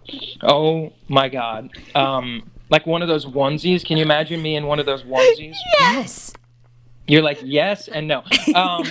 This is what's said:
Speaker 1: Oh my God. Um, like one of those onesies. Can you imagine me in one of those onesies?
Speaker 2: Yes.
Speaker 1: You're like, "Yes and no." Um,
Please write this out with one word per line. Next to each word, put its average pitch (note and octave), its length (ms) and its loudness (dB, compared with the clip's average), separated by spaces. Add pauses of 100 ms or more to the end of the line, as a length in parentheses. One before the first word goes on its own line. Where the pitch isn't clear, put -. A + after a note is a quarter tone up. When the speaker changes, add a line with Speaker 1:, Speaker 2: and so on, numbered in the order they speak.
(420)
Speaker 1:
Oh D#3 500 2 (160)
my C3+ 200 2
God. A#2+ 420 -6 (240)
Um, C3 560 -2 (180)
like D#3 180 2
one E3 160 0
of F3 60 -2
those D#3 180 0
onesies. D3 580 0
Can D#3+ 120 -2
you D#3 60 2
imagine D#3 400 0
me D#3 140 -4
in D3 100 -6
one D3 140 0
of C#3+ 60 -4
those C#3 180 -4
onesies? A#4+ 500 2 (260)
Speaker 2:
Yes. - 520 0 (720)
Speaker 1:
You're D3+ 160 6
like, D3 200 -2
"Yes D3+ 460 -2
and D3+ 200 -6
no." C3+ 160 -2 (300)
Um, F3+ 360 2